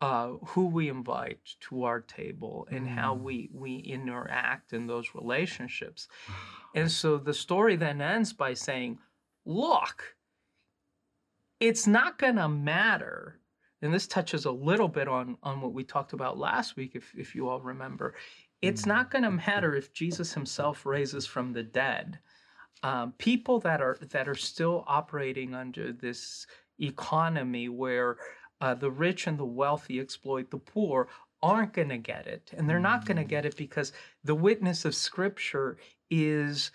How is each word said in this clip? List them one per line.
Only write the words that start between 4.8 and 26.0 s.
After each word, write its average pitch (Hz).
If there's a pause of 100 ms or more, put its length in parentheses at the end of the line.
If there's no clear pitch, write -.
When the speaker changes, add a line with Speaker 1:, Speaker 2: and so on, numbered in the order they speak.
Speaker 1:
those 120
relationships. 127 (220)
Speaker 2:
Wow. 98 (400)
Speaker 1:
And 160
so 151
the 143
story 196
then 147
ends 214
by 131
saying, 123 (460)
"Look, 240 (1400)
it's 226
not 254
gonna 220
matter," 151 (420)
and 156
this 190
touches 160
a 135
little 165
bit 143
on, 127
on 139
what 127
we 131
talked -
about 131
last -
week, 131
if, -
if -
you 127
all 127
remember. 131 (480)
It's 196
Speaker 2:
Mm. 208
Speaker 1:
not 240
gonna 247
matter 180
if 139
Jesus 170
himself 147
raises 139
from 127
the 117
dead. 123 (640)
Um, 127
people 240
that 156
are, 131
that 139
are 143
still 170
operating 135
under 123
this 120 (340)